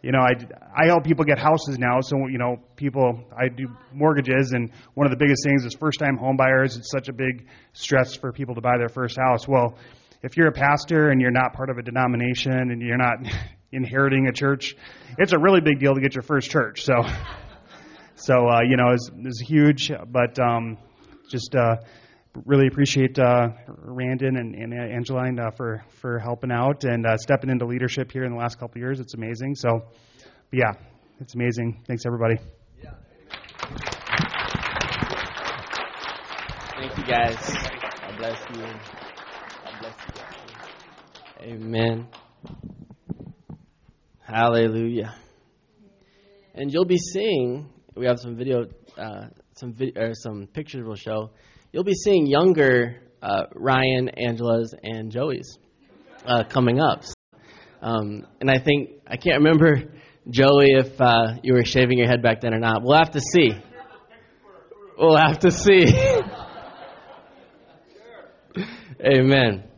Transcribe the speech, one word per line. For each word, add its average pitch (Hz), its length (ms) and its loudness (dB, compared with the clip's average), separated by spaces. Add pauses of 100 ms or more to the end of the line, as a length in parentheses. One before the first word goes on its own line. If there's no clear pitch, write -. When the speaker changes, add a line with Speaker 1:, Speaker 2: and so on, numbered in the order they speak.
Speaker 1:
you 127 120 -4
know, 135 60 4
I, 127 120 4 (520)
I 165 40 6
help 170 160 4
people 156 220 2
get 143 120 2
houses 143 400 0
now. 123 220 0
So, 135 280 -2
you 131 100 -6
know, 123 240 -4 (160)
people, 127 480 -2 (120)
I 127 120 0
do 123 180 -8 (260)
mortgages, 135 600 2
and 117 180 -2 (220)
one - 120 0
of 131 60 4
the 123 60 -2
biggest 143 280 2
things 139 200 2
is 117 100 -10
first-time 147 400 -2
home 131 220 -2
buyers. 131 400 2
It's - 120 -14
such 135 200 -6
a 135 40 -12
big 123 340 -6 (260)
stress - 420 0
for 127 160 -10
people 123 240 -10
to 117 60 -8
buy 123 160 2
their 120 100 -2
first 123 300 -6
house. 127 300 0
Well, 123 300 2 (460)
if 131 140 -6
you're 165 100 6
a 151 60 2
pastor 147 560 2
and 131 100 4
you're 127 100 4
not 127 240 2
part 135 160 -8
of 123 80 -6
a 120 40 -10
denomination 123 720 -2
and 123 280 -2
you're 120 160 -2
not 123 200 0 (280)
<laughs> - 280 -20
inheriting 135 540 0
a 123 40 0
church, 139 440 -4 (420)
it's 180 160 2
a 160 60 4
really 185 200 6
big 151 200 2
deal 139 140 4
to 135 60 0
get 135 160 0
your 123 80 -6
first 139 260 -2
church. 113 340 -2
So, 135 100 2 (640)
<laughs> - 580 -20
so, 123 320 2
uh, 117 200 6
you 127 100 4
know, 123 160 6
it's, 120 200 -2
it's 117 280 -12
huge, 147 500 2 (160)
but, 120 320 0
um, 117 380 0 (520)
just, - 240 -8
uh, 117 220 4 (680)
really 135 220 6
appreciate, 135 520 0
uh, 123 300 4 (180)
Randon 127 720 -4
and, 113 180 -8
and 117 180 -12
Angeline, 123 640 -6
uh, 113 140 -4
for, 110 320 -8 (160)
for 120 180 -6
helping 120 320 -8
out 131 360 0
and, 117 200 0
uh, 113 120 2
stepping 135 320 -2
into 123 160 -2
leadership 123 440 -4
here 131 140 -8
in 127 80 -6
the 120 60 -8
last 117 200 -6
couple 120 220 -14
of 120 40 -10
years. 131 180 -6
It's - 140 -16
amazing. 117 400 -8
So, 117 260 0 (720)
yeah, 123 180 2 (480)
it's 131 160 -18
amazing. 120 500 -4
Thanks, 120 200 -8
everybody. 117 300 0 (480)
Yeah. - 80 -20 (3750)
Speaker 2:
Thank 135 200 -12
you, - 60 -8
guys. 117 340 0
God - 800 -10
bless 113 220 -8 (100)
you. 117 120 -12
God - 1200 -18
bless 113 140 -16 (1500)
you. 117 120 -14
Amen. 113 540 -2 (2250)
Hallelujah. 113 920 0 (1400)
And 139 160 -8
you'll 175 140 2
be 180 120 2
seeing, 151 720 -2 (260)
we 123 120 -6
have 123 140 2
some 120 180 -12
video, 120 300 -2 (300)
uh, 104 280 -12 (320)
some 123 160 -14
vi-, 127 240 -6
or 113 160 -4
some 107 340 -12
pictures 143 380 -12
we'll 110 100 -10
show. 110 360 -8 (420)
You'll 180 120 -4
be 196 80 0
seeing 190 340 2
younger, 135 720 4 (200)
uh, 98 220 -2 (120)
Ryan, 131 540 0
Angela's, 117 720 -2
and 110 260 -8
Joey's, 127 480 -6 (680)
uh, 120 180 0
coming 123 380 0
up. 139 220 0 (800)
Um, 107 460 -6 (140)
and 135 100 0
I 131 80 4
think, 143 300 0 (180)
I - 80 -8
can't 147 220 0
remember, 151 560 4 (360)
Joey, 139 440 8
if, 131 260 2
uh, 117 440 4
you 127 100 2
were 123 100 6
shaving 127 340 2
your 120 100 4
head 120 140 2
back 113 200 2
then 117 120 0
or 110 60 0
not. 113 240 0
We'll 139 140 6
have 160 140 4
to 143 100 -4
see. 147 300 4 (1500)
We'll 160 180 6
have 156 240 4
to 175 120 6
see. 185 340 6
<laughs> 127 100 6 (3000)
Amen. 127 600 4 (140)